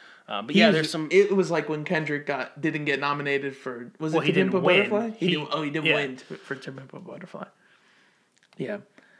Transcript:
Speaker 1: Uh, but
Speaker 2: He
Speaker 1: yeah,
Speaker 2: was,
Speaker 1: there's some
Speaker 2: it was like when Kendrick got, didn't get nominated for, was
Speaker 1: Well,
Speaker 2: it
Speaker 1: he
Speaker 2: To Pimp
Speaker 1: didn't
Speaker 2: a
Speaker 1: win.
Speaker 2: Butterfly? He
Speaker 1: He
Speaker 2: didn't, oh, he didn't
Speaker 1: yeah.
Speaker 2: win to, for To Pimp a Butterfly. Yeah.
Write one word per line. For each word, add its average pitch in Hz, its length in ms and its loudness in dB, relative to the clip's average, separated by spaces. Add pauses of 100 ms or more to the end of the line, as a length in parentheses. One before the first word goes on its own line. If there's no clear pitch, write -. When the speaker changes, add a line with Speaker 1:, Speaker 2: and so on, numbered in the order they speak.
(280)
Speaker 1:
Uh, 101 140 -4
but 120 120 -4
Speaker 2:
He 202 60 8
Speaker 1:
yeah, - 80 10
Speaker 2:
was, 196 60 6
Speaker 1:
there's 156 160 0
some 156 200 -4
Speaker 2:
it 190 240 6
was 180 160 2
like 156 180 0
when 156 160 -4
Kendrick 147 420 -2
got, 135 340 -6
didn't 147 240 -2
get 143 160 0
nominated 143 560 -2
for, 123 420 -10
was 156 140 -4
Speaker 1:
Well, 160 100 2
Speaker 2:
it - 40 0
Speaker 1:
he - 60 2
Speaker 2:
To - 80 4
Pimp - 120 2
Speaker 1:
didn't 180 100 2
Speaker 2:
a - 20 0
Speaker 1:
win. 180 260 4
Speaker 2:
Butterfly? 214 280 -2
He 180 80 -2
Speaker 1:
He 180 80 2
Speaker 2:
didn't, 147 160 -4
oh, 151 120 -2
he 147 80 -4
didn't 151 160 -2
Speaker 1:
yeah. 156 80 4
Speaker 2:
win 131 220 -2
to, - 80 -18 (120)
for - 180 -10
To 135 180 -14
Pimp 135 220 -16
a 139 60 -14
Butterfly. - 460 -14 (1080)
Yeah. - 220 -6 (420)